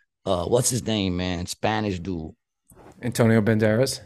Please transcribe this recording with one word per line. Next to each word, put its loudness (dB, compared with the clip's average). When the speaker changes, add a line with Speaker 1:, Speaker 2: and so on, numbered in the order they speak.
Speaker 1:
Uh, 0
what's 2
his -4
name, 0
man? -4
Spanish -4
dude. -8
Speaker 2:
Antonio 4
Banderas? 2